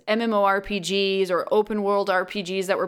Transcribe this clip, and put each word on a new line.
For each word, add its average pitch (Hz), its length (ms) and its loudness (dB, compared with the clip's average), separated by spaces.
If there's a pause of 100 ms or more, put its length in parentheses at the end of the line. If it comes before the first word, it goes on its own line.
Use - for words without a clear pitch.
M 220 160 0
M 226 120 0
O 202 100 4
R 196 160 4
P 202 220 -4
Gs 190 500 0
or 170 180 0
open 214 340 0
world 202 260 0
R 185 160 2
P 202 180 -6
Gs 185 240 -4
that 190 100 0
we're 180 100 -2